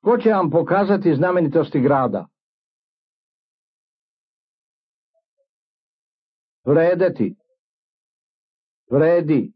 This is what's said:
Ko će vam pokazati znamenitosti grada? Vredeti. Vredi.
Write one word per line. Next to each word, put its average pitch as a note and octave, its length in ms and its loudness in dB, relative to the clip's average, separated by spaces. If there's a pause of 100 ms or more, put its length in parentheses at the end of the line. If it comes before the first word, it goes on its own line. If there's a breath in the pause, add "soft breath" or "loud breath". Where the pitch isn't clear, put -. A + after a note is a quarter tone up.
Ko A3+ 200 0
će A3 80 2
vam F#3 200 0
pokazati F3+ 640 0
znamenitosti E3 680 0
grada? B2 460 0 (4000)
Vredeti. E3 720 0 (1500)
Vredi. D3+ 640 0